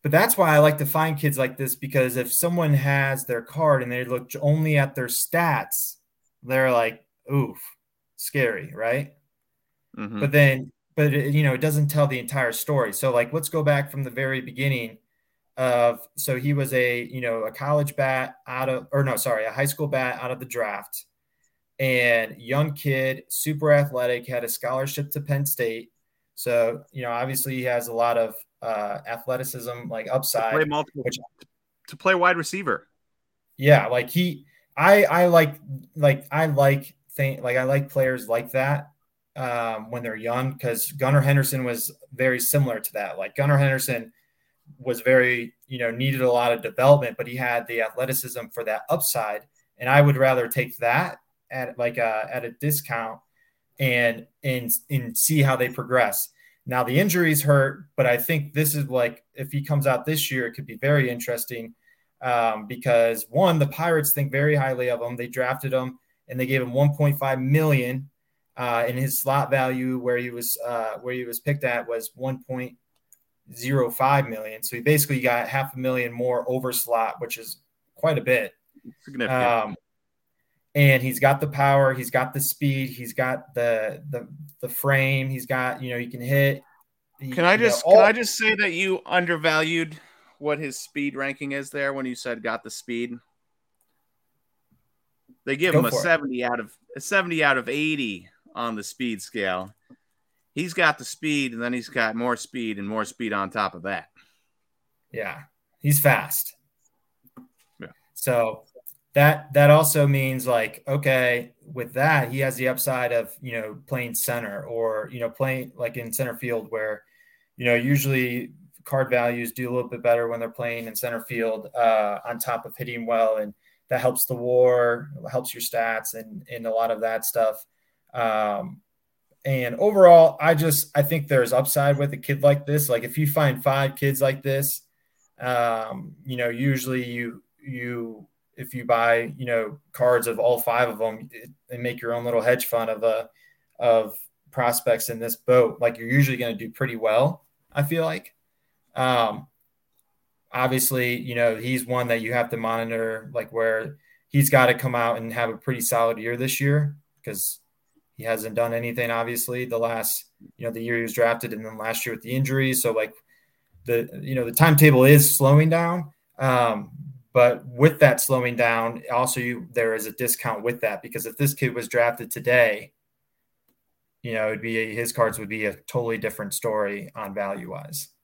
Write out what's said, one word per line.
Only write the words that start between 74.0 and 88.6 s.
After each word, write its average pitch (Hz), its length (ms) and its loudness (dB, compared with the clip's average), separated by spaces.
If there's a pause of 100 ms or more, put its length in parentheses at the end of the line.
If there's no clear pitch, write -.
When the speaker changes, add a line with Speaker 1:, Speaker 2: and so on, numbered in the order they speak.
Speaker 1:
million. 110 340 -12
So - 140 -8
he 120 60 -8
basically 143 380 2
got 120 280 0
half 135 260 -4
a 131 40 -10
million 127 340 -2
more 123 360 -2
over 127 240 -2
slot, 117 480 -2
which 117 180 -8
is 113 180 -16 (400)
quite 156 220 0
a - 20 -2
bit. 113 320 0 (500)
Speaker 2:
Significant. 127 400 -2
Speaker 1:
Um, 113 340 0 (960)
and 139 300 6
he's 127 160 -4
got 139 220 4
the 151 80 -2
power, 139 440 4
he's 123 180 -6
got 127 220 0
the 143 60 -6
speed, 139 520 -2
he's 123 220 -12
got 127 420 -4
the, 113 540 -2
the, 127 200 -8 (320)
the 123 80 -8
frame, 135 600 0
he's 135 180 -8
got, 127 360 -4
you 127 80 -8
know, 123 80 -6
he 120 80 -8
can 120 140 -14
hit. 139 420 2 (560)
He, 135 140 -12
Speaker 2:
Can 170 120 0
I 180 100 6
Speaker 1:
you 214 40 4
know, 233 60 4
Speaker 2:
just, 214 200 2
Speaker 1:
all 175 120 10
Speaker 2:
can 220 80 12
I 208 80 6
just 226 260 -4
say 220 160 2
that 196 180 0